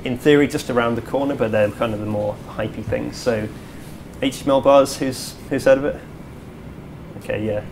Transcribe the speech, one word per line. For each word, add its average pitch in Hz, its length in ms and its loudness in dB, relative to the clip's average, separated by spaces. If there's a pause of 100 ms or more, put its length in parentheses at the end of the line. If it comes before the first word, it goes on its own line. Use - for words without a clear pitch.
in 123 140 -2
theory, 147 300 6
just - 220 -4
around 120 260 2
the 117 60 -4
corner, 139 340 -2
but 117 160 0
they're 107 200 4
kind 113 220 -2
of 104 60 -4
the 107 60 -4
more 104 300 -2 (140)
hypey 110 340 -6
things. 117 340 -4
So 110 300 0 (720)
H 135 180 -2
T - 60 -12
M - 60 4
L 135 100 6
bars, 139 360 6
who's, - 380 -4 (140)
who's 135 160 0
heard 135 120 8
of 135 80 -2
it? - 140 -2 (1200)
Okay, 107 260 -4
yeah. 104 260 -2